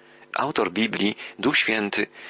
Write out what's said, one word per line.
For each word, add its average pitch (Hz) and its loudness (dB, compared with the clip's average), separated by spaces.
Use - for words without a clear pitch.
Autor 117 0
Biblii, 104 0
Duch 120 2
Święty, 107 0